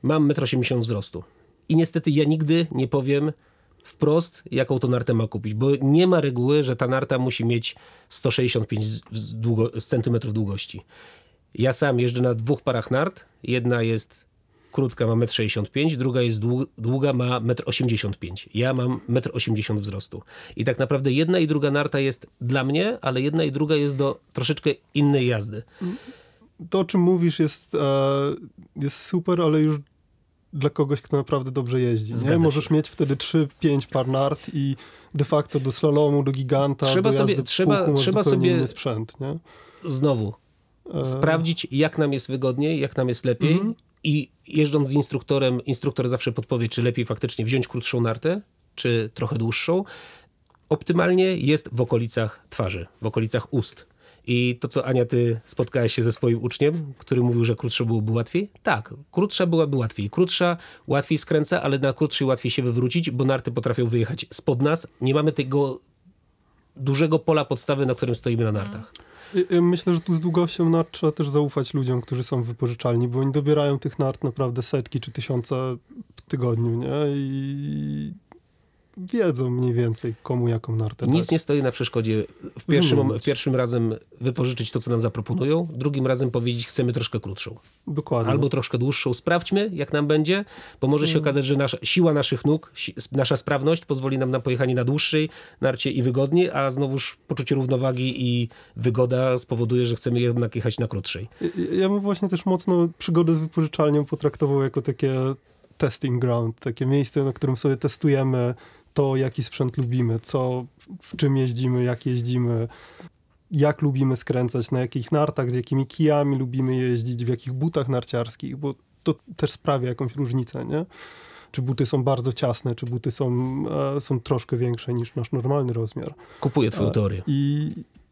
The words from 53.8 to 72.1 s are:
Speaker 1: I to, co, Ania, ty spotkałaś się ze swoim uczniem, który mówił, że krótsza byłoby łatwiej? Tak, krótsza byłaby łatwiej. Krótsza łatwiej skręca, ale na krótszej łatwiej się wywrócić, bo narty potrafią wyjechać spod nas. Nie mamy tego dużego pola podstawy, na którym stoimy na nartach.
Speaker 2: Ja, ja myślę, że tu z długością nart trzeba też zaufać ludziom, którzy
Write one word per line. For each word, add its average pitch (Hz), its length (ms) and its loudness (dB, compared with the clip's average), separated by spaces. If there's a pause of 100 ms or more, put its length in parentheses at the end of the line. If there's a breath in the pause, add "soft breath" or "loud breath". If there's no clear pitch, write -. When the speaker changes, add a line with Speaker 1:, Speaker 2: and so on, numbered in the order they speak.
Speaker 1:
I 123 340 2
to, 139 60 -6
co, - 180 -2
Ania, 127 200 2
ty 117 400 2
spotkałaś 120 480 0
się 120 100 0
ze 117 80 2
swoim 113 320 0
uczniem, 147 540 0
który 123 260 0
mówił, 120 220 2
że 113 100 2
krótsza 120 300 -2
byłoby 110 260 0
łatwiej? 117 380 -2 (140)
Tak, 113 300 0 (180)
krótsza 190 340 0
byłaby 160 320 2
łatwiej. 107 320 -2
Krótsza 175 480 0 (300 loud breath)
łatwiej 143 300 0
skręca, 156 440 0
ale 139 180 0
na 135 140 2
krótszej 143 340 0
łatwiej 127 240 0
się 131 120 0
wywrócić, 123 480 0
bo 123 140 0
narty 131 260 0
potrafią 120 360 0
wyjechać 117 460 -2
spod 127 280 0
nas. 156 260 2 (140)
Nie 131 120 2
mamy 151 180 4
tego 139 480 -2 (960)
dużego 139 440 2
pola 147 260 2
podstawy, 135 400 0
na 127 100 2
którym 123 200 -2
stoimy 117 280 0
na 110 80 2
nartach. 104 420 -6 (400 loud breath)
Speaker 2:
Ja, 190 160 2
ja 175 120 4
myślę, 175 320 2
że 170 60 2
tu 175 140 -2
z 160 60 2
długością 170 500 2
nart 165 220 2
trzeba 156 200 0
też 147 180 -2
zaufać 143 440 0
ludziom, 127 280 0
którzy 123 220 -4